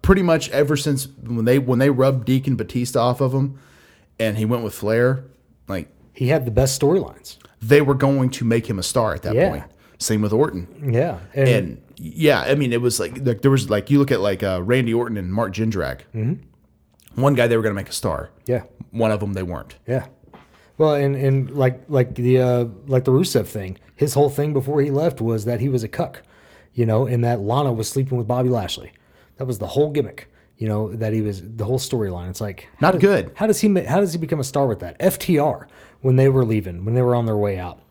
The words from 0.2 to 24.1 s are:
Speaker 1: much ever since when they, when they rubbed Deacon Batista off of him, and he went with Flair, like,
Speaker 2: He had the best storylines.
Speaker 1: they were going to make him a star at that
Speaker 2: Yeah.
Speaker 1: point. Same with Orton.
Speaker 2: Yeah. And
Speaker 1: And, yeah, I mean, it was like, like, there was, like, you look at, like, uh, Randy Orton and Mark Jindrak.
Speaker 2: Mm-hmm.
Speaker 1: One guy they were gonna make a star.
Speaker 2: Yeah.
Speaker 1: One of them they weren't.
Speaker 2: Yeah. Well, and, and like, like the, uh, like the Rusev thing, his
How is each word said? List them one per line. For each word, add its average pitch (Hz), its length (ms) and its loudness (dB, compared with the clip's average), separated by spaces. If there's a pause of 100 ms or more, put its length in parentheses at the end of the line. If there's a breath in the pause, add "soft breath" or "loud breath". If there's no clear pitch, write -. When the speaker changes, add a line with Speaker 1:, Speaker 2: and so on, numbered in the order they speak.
Speaker 1:
much 160 300 2
ever 143 260 2
since 139 300 -2 (160)
when 117 220 -4
they, 127 140 6
when 127 200 0
they 139 100 4
rubbed 131 360 2
Deacon 131 300 0
Batista 123 460 -2
off 123 200 2
of 131 120 0
him, 135 240 -2 (600 loud breath)
and 110 180 0
he 110 80 0
went 117 180 0
with 101 120 -6
Flair, 123 500 0 (420)
like, 92 220 -6 (240)
Speaker 2:
He 127 160 -2
had 143 160 2
the 120 60 -4
best 131 280 0
storylines. - 580 -2 (240 soft breath)
Speaker 1:
they 139 200 6
were 139 140 2
going 135 340 2
to 123 160 -6
make 117 240 0
him 104 100 -4
a 87 40 -6
star 107 320 -2
at - 80 -12
that - 120 -4
Speaker 2:
Yeah. 165 140 4
Speaker 1:
point. 71 140 -6 (340 soft breath)
Same 107 240 -2
with 104 100 0
Orton. 92 360 0 (260)
Speaker 2:
Yeah. 123 240 0 (160)
And 135 160 2
Speaker 1:
And, 92 320 0 (160)
yeah, 147 440 2
I 110 140 0
mean, 139 160 0
it 120 100 0
was 120 180 0
like, 101 260 -6
like, 113 160 0
there 139 100 4
was, 110 180 2
like, 104 200 0
you 143 100 4
look 139 120 2
at, 104 100 2
like, 98 220 0
uh, 92 200 -2
Randy 117 300 0
Orton 117 240 -2
and 92 160 -6
Mark 101 200 -2
Jindrak. 95 480 -4 (140)
Speaker 2:
Mm-hmm. 113 200 -2 (840)
Speaker 1:
One 139 120 4
guy 120 140 4
they 117 100 2
were 110 60 0
gonna 104 120 0
make 95 140 -8
a - 40 -12
star. - 360 -6 (160)
Speaker 2:
Yeah. 123 180 -2 (280)
Speaker 1:
One 110 200 0
of 104 100 -2
them 101 120 -6
they 95 100 -6
weren't. 87 320 -10 (120)
Speaker 2:
Yeah. 127 200 -4 (680 loud breath)
Well, 156 180 4
and, 139 200 0
and 135 360 0
like, 131 360 0
like 127 280 0
the, 127 240 4
uh, 123 260 2 (220)
like 131 180 0
the 131 60 4
Rusev 131 360 2
thing, 95 300 -10 (180)
his 147 180 0